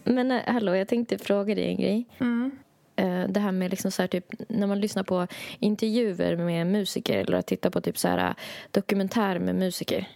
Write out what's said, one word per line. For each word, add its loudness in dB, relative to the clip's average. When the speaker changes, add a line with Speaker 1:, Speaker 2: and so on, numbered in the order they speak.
Speaker 1:
Men, 2
eh, 2
hallå, 2
jag 0
tänkte 0
fråga 0
dig 0
en 0
grej. 0
Speaker 2:
Mm. 0
Speaker 1:
Eh, 0
det 0
här 0
med 0
liksom -2
så -2
här, 2
typ, -2
när 0
man 0
lyssnar -2
på 0
intervjuer 2
med 0
musiker 0
eller 2
att -2
titta 0
på 0
typ -4
så 0
här, 2
dokumentär 0
med 0
musiker. -2